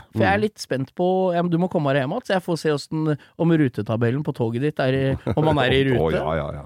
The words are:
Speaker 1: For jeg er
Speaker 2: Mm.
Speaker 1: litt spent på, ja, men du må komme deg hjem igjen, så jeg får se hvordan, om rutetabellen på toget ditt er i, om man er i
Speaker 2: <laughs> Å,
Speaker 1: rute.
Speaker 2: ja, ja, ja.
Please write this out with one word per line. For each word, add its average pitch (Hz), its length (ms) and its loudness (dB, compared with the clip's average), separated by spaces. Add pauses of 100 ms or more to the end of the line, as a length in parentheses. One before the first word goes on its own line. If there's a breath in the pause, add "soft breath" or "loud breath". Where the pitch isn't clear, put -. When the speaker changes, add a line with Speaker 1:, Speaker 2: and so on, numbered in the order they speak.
(140)
Speaker 1:
For 110 100 0
jeg 190 80 2
er 202 60 2
Speaker 2:
Mm. 214 60 -2
Speaker 1:
litt - 160 -4
spent - 360 -6
på, 185 380 0
ja, 170 80 0
men 175 100 0
du 160 60 2
må 180 120 0
komme 143 220 0
deg 139 160 2
hjem 151 60 -4
igjen, 247 100 -8
så 202 160 -2
jeg - 60 -8
får 170 120 -2
se 160 120 -2
hvordan, 151 480 -2 (200 loud breath)
om 170 140 2
rutetabellen 120 720 0
på 156 100 -6
toget 117 280 -2
ditt 151 180 -2
er 131 160 2
i, 135 220 0 (180)
om 151 80 2
man 156 160 2
er 127 160 2
i 135 80 4
Speaker 2:
<laughs> 135 80 2
Å, 82 160 2
Speaker 1:
rute. 80 80 0
Speaker 2:
ja, - 200 -2
ja, 76 180 -4
ja. 73 120 -12